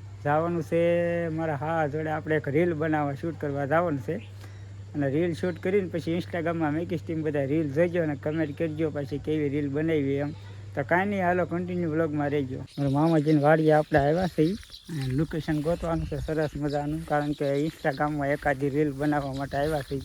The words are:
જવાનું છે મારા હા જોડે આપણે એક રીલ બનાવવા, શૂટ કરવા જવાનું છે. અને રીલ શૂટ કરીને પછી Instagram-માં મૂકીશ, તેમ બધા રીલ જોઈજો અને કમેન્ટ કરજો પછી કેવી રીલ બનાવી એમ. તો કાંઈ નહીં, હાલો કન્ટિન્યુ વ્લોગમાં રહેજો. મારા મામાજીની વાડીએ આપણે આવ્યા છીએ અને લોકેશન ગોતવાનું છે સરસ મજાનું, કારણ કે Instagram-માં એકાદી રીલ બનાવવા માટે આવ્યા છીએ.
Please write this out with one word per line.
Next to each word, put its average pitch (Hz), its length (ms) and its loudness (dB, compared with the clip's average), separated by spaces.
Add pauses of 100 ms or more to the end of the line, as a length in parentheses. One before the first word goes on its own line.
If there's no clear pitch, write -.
(240)
જવાનું 160 400 2
છે 170 640 2
મારા 160 280 -2
હા 156 320 0
જોડે 156 220 -4
આપણે 156 260 -2
એક 147 120 0
રીલ 165 260 2
બનાવવા, 151 400 0
શૂટ 160 260 -6
કરવા 143 260 -2
જવાનું 156 360 2
છે. 160 140 -4 (800)
અને 143 140 0
રીલ 165 240 0
શૂટ 180 220 -2
કરીને 190 320 0
પછી 165 300 -2
Instagram-માં 165 560 -2
મૂકીશ, 165 300 -4
તેમ 160 180 -4
બધા 147 220 0
રીલ 143 300 0
જોઈજો 170 300 2
અને 151 120 -2
કમેન્ટ 151 420 -2
કરજો 156 320 -2
પછી 143 280 -4
કેવી 151 320 0
રીલ 143 200 0
બનાવી 147 440 2
એમ. 143 180 -2 (440)
તો 147 80 -2
કાંઈ 175 220 2
નહીં, 202 200 0
હાલો 180 200 2
કન્ટિન્યુ 175 460 -2
વ્લોગમાં 151 380 0
રહેજો. 135 300 -2
મારા 139 300 -2
મામાજીની 156 520 4
વાડીએ 156 300 6
આપણે 151 280 6
આવ્યા 160 280 4
છીએ 165 260 2 (360)
અને 143 180 -4
લોકેશન 151 540 0
ગોતવાનું 165 440 -2
છે 147 120 -6
સરસ 151 380 -2
મજાનું, 147 500 -2
કારણ 147 260 0
કે 143 340 0
Instagram-માં 151 600 -2
એકાદી 143 420 0
રીલ 147 220 2
બનાવવા 139 420 -2
માટે 139 240 -4
આવ્યા 147 240 0
છીએ. 135 240 -6